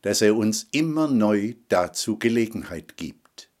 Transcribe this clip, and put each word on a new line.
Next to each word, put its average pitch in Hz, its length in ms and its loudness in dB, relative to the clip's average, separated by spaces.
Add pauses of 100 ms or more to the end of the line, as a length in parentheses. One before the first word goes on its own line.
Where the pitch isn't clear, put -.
dass 98 180 0
er 107 160 6
uns 107 340 0
immer 156 380 0
neu 107 460 2 (120)
dazu 95 500 0
Gelegenheit 110 800 -4
gibt. - 540 -16 (100)